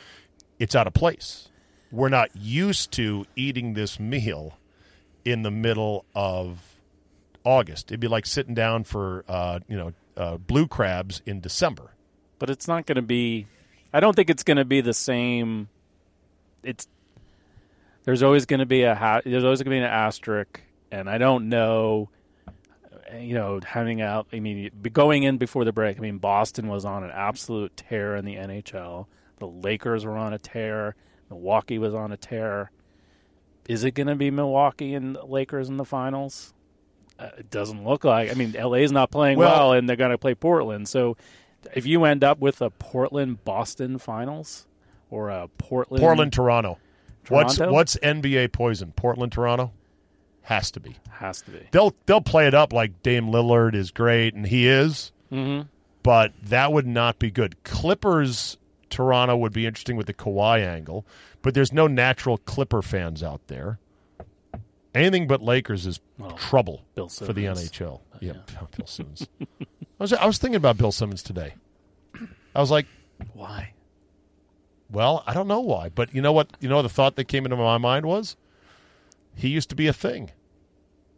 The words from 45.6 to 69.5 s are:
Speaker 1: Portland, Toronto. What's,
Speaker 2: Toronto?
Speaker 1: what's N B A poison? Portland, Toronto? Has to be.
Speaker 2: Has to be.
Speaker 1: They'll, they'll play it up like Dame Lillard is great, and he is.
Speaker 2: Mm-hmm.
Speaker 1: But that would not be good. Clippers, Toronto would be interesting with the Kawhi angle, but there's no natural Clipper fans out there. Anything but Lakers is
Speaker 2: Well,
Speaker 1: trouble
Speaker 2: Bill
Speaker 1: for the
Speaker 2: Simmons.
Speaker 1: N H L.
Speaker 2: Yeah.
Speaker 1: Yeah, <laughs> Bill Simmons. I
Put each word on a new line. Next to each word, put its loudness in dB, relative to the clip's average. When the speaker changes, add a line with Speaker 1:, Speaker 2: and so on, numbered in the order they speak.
Speaker 1:
Portland, 6
Toronto. 2
What's, 6
Speaker 2:
Toronto? 2
Speaker 1:
what's 4
N 0
B 2
A 2
poison? -2
Portland, -2
Toronto? 0
Has -2
to -14
be. -18
Speaker 2:
Has -10
to -20
be. -18
Speaker 1:
They'll, 6
they'll 6
play 6
it 6
up 6
like -2
Dame 2
Lillard 4
is -2
great, 2
and -6
he 4
is. 2
Speaker 2:
Mm-hmm. -4
Speaker 1:
But 6
that 2
would 2
not 0
be 0
good. -2
Clippers, 0
Toronto 2
would -2
be -2
interesting -6
with -4
the -8
Kawhi 2
angle, -8
but 0
there's 2
no 6
natural 2
Clipper -2
fans -6
out -8
there. -10
Anything 2
but 2
Lakers 0
is -8
Speaker 2:
Well, -14
Speaker 1:
trouble 0
Speaker 2:
Bill -8
Speaker 1:
for -8
the -4
Speaker 2:
Simmons. -4
Speaker 1:
N -6
H -12
L. -12
Speaker 2:
Yeah. -8
Speaker 1:
Yeah, -14
<laughs> -20
Bill -12
Simmons. -14
I -10